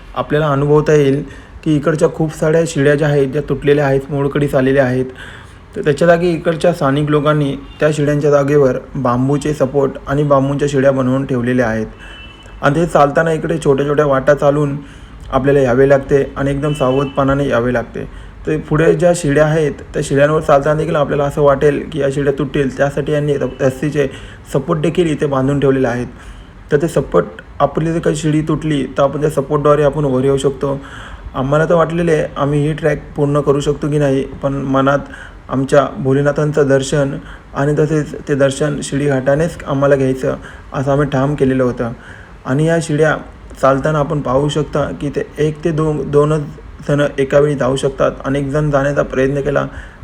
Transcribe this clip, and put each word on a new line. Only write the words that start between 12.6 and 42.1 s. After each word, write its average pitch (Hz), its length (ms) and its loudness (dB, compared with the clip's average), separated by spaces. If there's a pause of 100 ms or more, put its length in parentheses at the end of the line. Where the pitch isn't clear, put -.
आणि 143 140 2
ते 165 100 0
चालताना 165 460 2
इकडे 160 320 -2
छोट्या 143 240 2
छोट्या 147 180 2
वाटा 139 280 4
चालून 143 440 0 (540)
आपल्याला 139 280 2
यावे 131 300 4
लागते 139 480 2
आणि 135 140 -2
एकदम 147 220 -2
सावधपणाने 139 720 0
यावे 120 260 0
लागते. 113 360 -6 (380)
तर 156 100 0
पुढे 156 360 2
ज्या 170 220 2
शिड्या 151 300 2
आहेत 151 280 0 (200)
त्या 156 120 -2
शिड्यांवर 147 360 2
चालताना 151 380 2
देखील 160 160 -2
आपल्याला 147 280 0
असं 143 180 -2
वाटेल 143 520 2
की 151 60 -6
या 139 140 0
शिड्या 143 260 0
तुटतील, 139 380 -2
त्यासाठी 143 340 -2
यांनी 147 260 0
र-, 127 240 -6
रस्सीचे 143 460 0 (460)
सपोर्ट 160 260 -2
देखील 165 320 0
इथे 147 140 -2
बांधून 139 340 0
ठेवलेले 135 280 2
आहेत. 120 200 -4 (640)
तर 147 100 2
ते 170 60 0
सपोर्ट, 165 380 0 (340)
आपली 156 340 0
जर 170 60 -2
काही 165 160 0
शिडी 151 260 0
तुटली 151 440 -2
तर 143 180 -2
आपण 139 180 -2
त्या 151 80 0
सपोर्टद्वारे 147 540 2
आपण 147 220 0
वर 131 180 0
येऊ 139 140 2
शकतो. 139 420 -2 (540)
आम्हाला 143 320 2
तर 170 80 2
वाटलेलं 170 380 2
आहे 151 140 0 (120)
आम्ही 143 300 0
ही 156 60 0
ट्रॅक 151 280 -2 (140)
पूर्ण 143 260 0
करू 143 180 2
शकतो 147 300 -2
की 147 80 0
नाही, 135 260 2
पण 135 300 -6
मनात 135 460 2 (500)
आमच्या 135 380 2 (100)
भोलेनाथांचं 143 720 2
दर्शन 139 500 0 (360)
आणि 147 260 0
तसेच 151 360 0 (120)
ते 147 80 0
दर्शन 139 460 0
शिडी 143 240 -4
घाटानेच 139 520 0 (100)
आम्हाला 143 280 2
घ्यायचं 131 400 0 (380)
असं 135 180 -2
आम्ही 139 180 2
ठाम 139 260 0
केलेलं 131 280 2
होतं. 120 280 -2 (540)